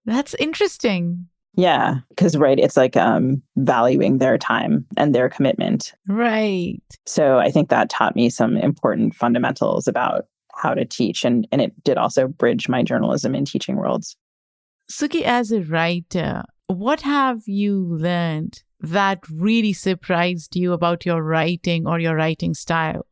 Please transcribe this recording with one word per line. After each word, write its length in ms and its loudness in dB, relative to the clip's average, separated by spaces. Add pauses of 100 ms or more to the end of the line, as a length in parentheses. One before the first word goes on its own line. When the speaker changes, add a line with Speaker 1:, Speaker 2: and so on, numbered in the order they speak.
Speaker 1:
That's 300 -2
interesting. 920 -2 (300)
Speaker 2:
Yeah, 400 2 (200)
'cause, 200 2
right, 240 4
it's 160 4
like, 200 4
um, 460 2 (140)
valuing 640 4
their 200 2
time 480 0 (100)
and 160 2
their 160 4
commitment. 640 -2 (140)
Speaker 1:
Right. 760 -2 (240)
Speaker 2:
So 340 4
I 120 4
think 200 2
that 200 2
taught 240 0
me 160 2
some 260 0
important 600 0
fundamentals 720 0
about 380 -2 (280)
how 200 -2
to 100 -2
teach. 400 -4
And, 260 0
and 100 0
it 120 -2 (100)
did 160 2
also 300 0
bridge 400 -2
my 160 0
journalism 500 -2
and 100 -2
teaching 300 -6
worlds. 420 -4 (720)
Speaker 1:
Suki, 340 -4
as 280 0
a 120 0
writer, 800 -4 (240)
what 320 -2
have 480 -2
you 320 0 (180)
learned 640 -2 (200)
that 360 0 (100)
really 460 0
surprised 840 -2
you 160 0
about 320 0
your 180 0
writing 640 0
or 120 0
your 160 0
writing 400 -2
style? 580 -4